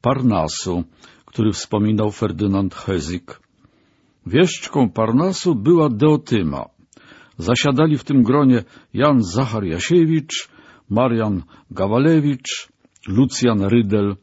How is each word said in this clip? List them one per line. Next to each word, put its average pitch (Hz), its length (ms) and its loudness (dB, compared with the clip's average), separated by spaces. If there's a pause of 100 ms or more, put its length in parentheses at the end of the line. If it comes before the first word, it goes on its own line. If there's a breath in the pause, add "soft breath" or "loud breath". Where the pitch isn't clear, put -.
Parnasu, 92 840 -2 (420 soft breath)
który 107 260 -2
wspominał 107 580 -2
Ferdynand 98 640 -4
Hösik. 87 640 -8 (840)
Wieszczką 127 640 0
Parnasu 143 640 0
była 151 340 2
Deotyma. 107 760 0 (760 soft breath)
Zasiadali 139 600 0
w - 60 -10
tym 139 180 2
gronie 127 420 2 (300 soft breath)
Jan 135 280 2
Zachariasiewicz, 113 1300 -2 (420 soft breath)
Marian 110 520 0 (280 soft breath)
Gawalewicz, 135 1000 0 (400)
Lucjan 117 540 0
Rydel 101 600 0